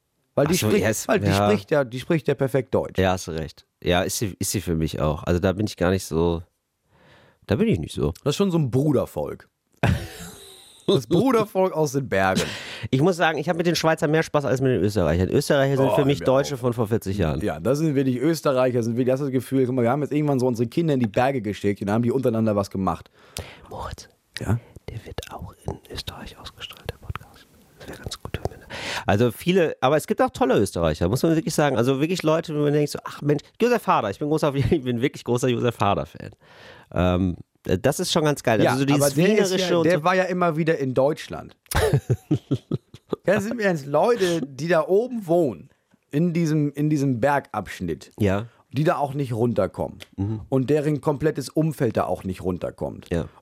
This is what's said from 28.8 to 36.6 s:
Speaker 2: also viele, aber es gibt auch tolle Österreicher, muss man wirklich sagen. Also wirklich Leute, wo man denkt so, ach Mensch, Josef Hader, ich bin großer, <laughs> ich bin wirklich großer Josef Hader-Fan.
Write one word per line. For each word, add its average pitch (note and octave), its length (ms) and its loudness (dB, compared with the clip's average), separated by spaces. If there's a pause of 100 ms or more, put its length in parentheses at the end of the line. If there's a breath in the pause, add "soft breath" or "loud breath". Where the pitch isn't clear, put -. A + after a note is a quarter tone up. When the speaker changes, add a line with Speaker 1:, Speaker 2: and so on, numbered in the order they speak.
Speaker 2:
also G#2+ 240 2
viele, E3+ 520 0
aber C#3 140 4
es D3 120 0
gibt G#3+ 160 -2
auch B3+ 80 0
tolle B3 260 2
Österreicher, E2+ 500 0
muss A2 140 -2
man E3 140 2
wirklich D#3+ 180 -2
sagen. C#3+ 240 2
Also C3 220 2
wirklich D#3+ 240 -2
Leute, D#3 320 0
wo D3 80 0
man D3 100 2
denkt D3 160 2
so, - 140 -10
ach - 180 -12
Mensch, C#3+ 220 0 (180 soft breath)
Josef A#3 240 2
Hader, D3 240 2
ich G2 80 -4
bin D3+ 100 -4
großer, D3+ 280 0
<laughs> C#3 160 2
ich E3 120 2
bin B2 200 -2
wirklich - 200 -2
großer B2 260 0
Josef A#2+ 300 0
Hader-Fan. F2+ 520 -2 (640 loud breath)